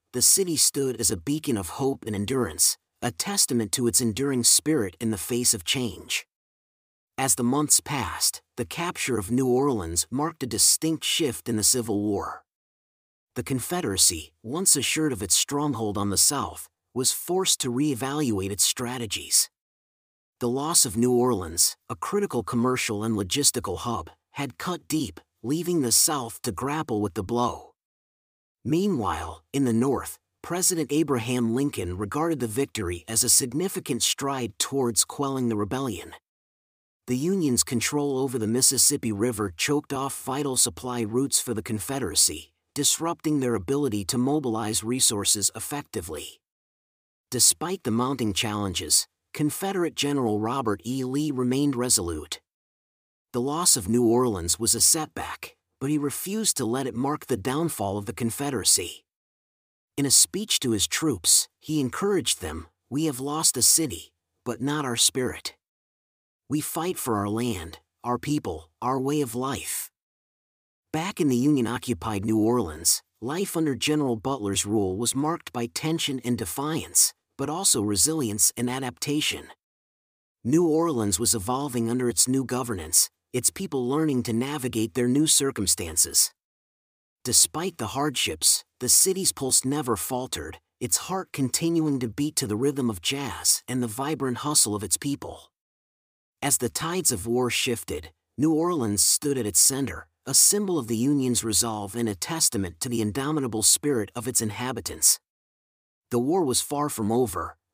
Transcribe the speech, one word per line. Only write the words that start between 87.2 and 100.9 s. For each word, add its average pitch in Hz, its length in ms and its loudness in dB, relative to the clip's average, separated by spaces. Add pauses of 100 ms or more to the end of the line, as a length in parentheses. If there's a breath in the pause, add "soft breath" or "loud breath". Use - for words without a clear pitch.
Despite 160 540 2
the 110 100 -4
hardships, 120 760 0 (160)
the 123 100 -2
city's 190 420 4
pulse 131 340 0
never 131 300 0
faltered, 120 640 -6 (200)
its 123 180 0 (100)
heart 185 240 -6
continuing 156 680 0
to 123 80 -4
beat 147 260 -2
to 139 100 0
the 104 120 0
rhythm 135 320 0
of 95 120 -4
jazz - 640 -2
and 127 140 -2
the 120 60 0
vibrant 131 520 -4
hustle 143 360 2
of 104 80 -4
its 92 140 -2
people. - 540 -8 (920)
As 139 160 2
the 120 120 -2
tides 165 420 -2
of 107 140 -4
war 120 240 2
shifted, - 640 -4 (240)
New 156 160 4
Orleans 151 480 2
stood 143 360 2
at 117 80 -2
its 104 160 2
center, 131 480 0 (160)
a 131 80 -4
symbol 190 440 4
of 123 100 -2
the 113 100 0